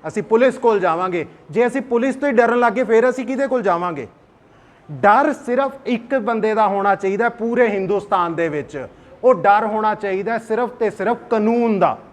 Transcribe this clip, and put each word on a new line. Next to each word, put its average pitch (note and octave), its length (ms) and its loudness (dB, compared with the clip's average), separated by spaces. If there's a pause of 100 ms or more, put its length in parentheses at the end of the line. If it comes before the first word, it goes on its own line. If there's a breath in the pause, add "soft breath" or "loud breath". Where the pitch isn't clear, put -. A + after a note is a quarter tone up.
ਅਸੀਂ - 140 -6
ਪੁਲਿਸ B3 360 2
ਕੋਲ A3 220 2
ਜਾਵਾਂਗੇ। F3 460 -2 (240 loud breath)
ਜੇ A3+ 160 0
ਅਸੀਂ B3+ 160 -4
ਪੁਲਿਸ B3+ 340 -2
ਤੋਂ C#4+ 120 -2
ਹੀ C4+ 40 0
ਡਰਨ A#3 280 4
ਲੱਗ A#3+ 120 2
ਗਏ, B3 120 -2
ਫਿਰ A3+ 260 2
ਅਸੀਂ B3+ 160 -8
ਕਿਹਦੇ C4+ 200 -4
ਕੋਲ A#3+ 160 -2
ਜਾਵਾਂਗੇ? E3+ 440 -2 (800 soft breath)
ਡਰ G#3 440 2
ਸਿਰਫ B3+ 400 -4 (140)
ਇੱਕ A#3+ 280 -4
ਬੰਦੇ A3 400 -2
ਦਾ G#3+ 140 2
ਹੋਣਾ G3 260 2
ਚਾਹੀਦਾ F#3+ 340 -2
ਪੂਰੇ A#3 400 0
ਹਿੰਦੁਸਤਾਨ F#3+ 680 -2
ਦੇ E3 140 -2
ਵਿੱਚ, D3 380 -8 (380 loud breath)
ਉਹ B3+ 100 6
ਡਰ G3+ 320 4
ਹੋਣਾ G#3+ 280 -2
ਚਾਹੀਦਾ G3+ 440 -4
ਸਿਰਫ A3+ 320 -4
ਤੇ A3+ 200 -2
ਸਿਰਫ G3+ 260 -2 (140)
ਕਾਨੂੰਨ A3+ 480 2
ਦਾ। D#3 200 2 (140)